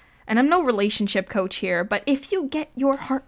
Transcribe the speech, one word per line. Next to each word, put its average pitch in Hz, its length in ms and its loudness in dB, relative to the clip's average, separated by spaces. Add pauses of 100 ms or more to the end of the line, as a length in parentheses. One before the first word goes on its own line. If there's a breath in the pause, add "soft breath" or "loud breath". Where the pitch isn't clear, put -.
(280 soft breath)
and 220 100 0
I'm 262 100 6
no 349 140 4
relationship 208 680 0
coach 190 280 -2
here, 180 280 -2
but 208 220 -4
if 277 260 0
you 370 160 0
get 302 280 -6
your 269 220 0
heart 269 300 -4